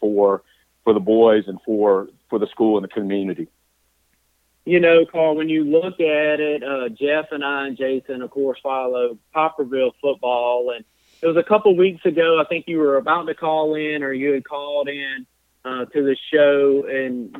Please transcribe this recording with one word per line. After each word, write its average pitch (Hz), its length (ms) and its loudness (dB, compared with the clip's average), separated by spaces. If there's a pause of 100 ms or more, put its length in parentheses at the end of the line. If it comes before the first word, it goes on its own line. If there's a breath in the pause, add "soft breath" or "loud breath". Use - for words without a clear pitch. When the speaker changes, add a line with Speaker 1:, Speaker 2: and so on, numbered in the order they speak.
Speaker 1:
for, 101 440 2 (400)
for 110 100 4
the 104 60 2
boys 110 480 4
and 92 180 -12
for, 104 420 2 (220)
for 113 80 -2
the 101 80 0
school 110 320 0
and 95 60 -4
the 92 40 -12
community. 98 600 -6 (1160)
Speaker 2:
You 175 160 2
know, 165 240 6
Carl, 160 300 0
when 156 140 -4
you 156 160 0
look 165 300 0
at 151 460 0
it, 151 220 -4
uh, 131 280 -6
Jeff 147 420 -4
and 147 120 -8
I 139 240 -4
and 123 80 -10
Jason, 131 460 -6
of 120 80 -12
course, 135 320 -4
follow 127 560 -4 (160)
Poplarville 135 640 -2
football. 123 760 -2
And 113 100 -14 (380)
it 165 40 -2
was 165 100 0
a 170 60 6
couple 208 320 4
weeks 180 300 2
ago, 165 360 2
I 196 40 0
think 165 240 -6
you 165 100 -4
were 139 180 2
about 156 300 0
to 156 80 -6
call 156 400 -2
in 151 280 -6
or 135 100 -6
you 139 200 -2
had 135 140 -4
called 143 420 -6
in, 139 380 -10 (380)
uh, 127 220 -6
to 147 160 -2
the 135 140 0 (160)
show 143 540 4
and 127 540 -6